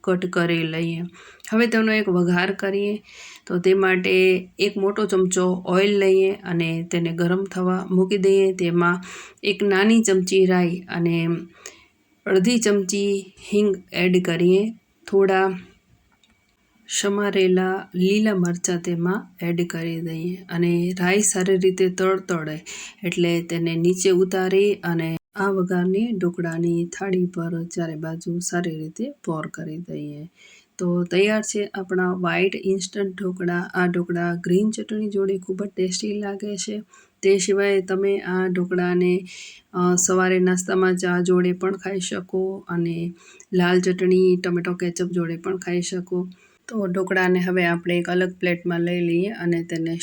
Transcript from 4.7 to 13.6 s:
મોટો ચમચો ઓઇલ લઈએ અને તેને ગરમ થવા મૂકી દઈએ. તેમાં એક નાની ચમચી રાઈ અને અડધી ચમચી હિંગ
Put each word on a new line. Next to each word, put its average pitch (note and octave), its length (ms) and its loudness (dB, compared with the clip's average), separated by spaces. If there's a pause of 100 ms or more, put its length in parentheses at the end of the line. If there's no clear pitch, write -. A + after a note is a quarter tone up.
મોટો G3+ 280 0
ચમચો F#3 600 0
ઓઇલ G3 340 2
લઈએ F#3+ 320 4
અને E3+ 600 -4
તેને E3+ 200 0
ગરમ F3 320 0
થવા F#3 480 -2
મૂકી F#3 260 2
દઈએ. F#3+ 360 4
તેમાં F3 500 0 (400)
એક G3+ 200 -2
નાની G#3 400 4
ચમચી F#3+ 420 2
રાઈ F3+ 340 2 (100)
અને E3+ 380 0 (1000)
અડધી F#3+ 340 4
ચમચી G3+ 760 0 (200)
હિંગ G3+ 300 2 (100)